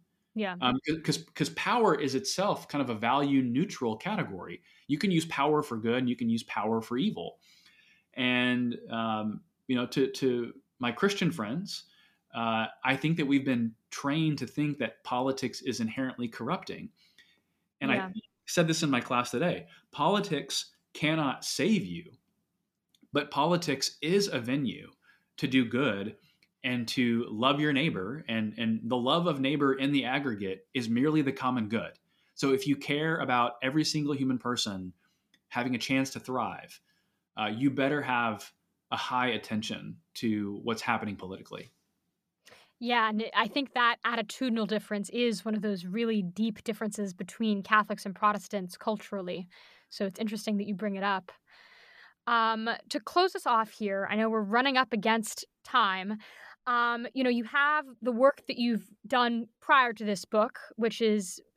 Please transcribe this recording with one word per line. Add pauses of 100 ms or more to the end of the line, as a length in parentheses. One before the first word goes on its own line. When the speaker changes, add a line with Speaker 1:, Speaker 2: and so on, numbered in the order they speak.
(360)
Speaker 1:
Yeah.
Speaker 2:
Um, (260)
'cause, (100)
'cause
power
is
itself
kind
of
a
value
neutral
category. (260)
You
can
use
power
for
good
and
you
can
use
power
for
evil. (760)
And, (140)
um, (260)
you
know,
to,
to (240)
my
Christian
friends, (500)
uh, (160)
I
think
that
we've
been (160)
trained
to
think
that
politics
is
inherently
corrupting. (920)
And
Speaker 1:
Yeah.
Speaker 2:
I (320)
said
this
in
my
class
today, (240)
politics (220)
cannot
save
you, (1000)
but
politics
is
a
venue (460)
to
do
good (460)
and
to
love
your
neighbor.
And,
and
the
love
of
neighbor
in
the
aggregate
is
merely
the
common
good. (420)
So
if
you
care
about
every
single
human
person (560)
having
a
chance
to
thrive, (580)
uh,
you
better
have (400)
a
high
attention (180)
to
what's
happening
politically. (1080)
Speaker 1:
Yeah,
and
it,
I
think
that
attitudinal
difference
is
one
of
those
really
deep
differences
between
Catholics
and
Protestants
culturally. (420)
So
it's
interesting
that
you
bring
it
up. (960)
Um, (200)
to
close
us
off
here,
I
know
we're
running
up
against (180)
time. (500)
Um,
you
know,
you
have (160)
the
work
that
you've (160)
done (160)
prior
to
this
book, (160)
which
is (180)